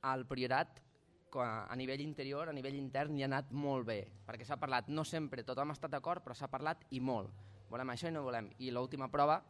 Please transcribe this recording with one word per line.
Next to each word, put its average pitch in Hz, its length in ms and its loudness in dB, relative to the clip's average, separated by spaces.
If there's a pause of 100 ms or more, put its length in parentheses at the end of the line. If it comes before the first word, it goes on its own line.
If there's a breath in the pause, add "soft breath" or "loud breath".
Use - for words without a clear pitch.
al 131 240 2
Priorat, 131 500 2 (540)
co-, 131 120 2
a 110 320 0
nivell 131 280 0
interior, 147 440 -2
a 151 60 -4
nivell 139 240 -2
intern, 139 400 0
hi 135 60 2
ha 139 60 2
anat 135 220 2
molt 135 360 2
bé, 107 120 0 (260)
perquè 113 200 -10
s'ha 139 140 -2
parlat, 131 320 2
no 156 120 2
sempre 143 380 -2
tothom 135 300 0
ha 143 60 -6
estat 143 180 -4
d'acord, 165 280 -2
però 120 140 -8
s'ha 135 140 -4
parlat 151 320 -2 (100)
i 127 60 -2
molt. 117 320 0 (380 loud breath)
Volem 127 200 -2
això 120 200 -4
i 165 40 -2
no 147 80 -2
volem. 117 280 -2 (120)
I 127 80 -2
l'última 131 400 -2
prova 151 400 6